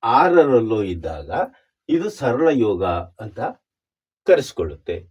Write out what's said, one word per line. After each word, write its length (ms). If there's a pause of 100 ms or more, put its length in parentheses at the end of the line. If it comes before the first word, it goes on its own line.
ಆರರಲ್ಲೋ 760 (140)
ಇದ್ದಾಗ 360 (580)
ಇದು 180 (120)
ಸರಳ 300 (160)
ಯೋಗ 200 (400)
ಅಂತ 140 (880)
ಕರೆಸ್ಕೊಳ್ಳುತ್ತೆ. 720 (140)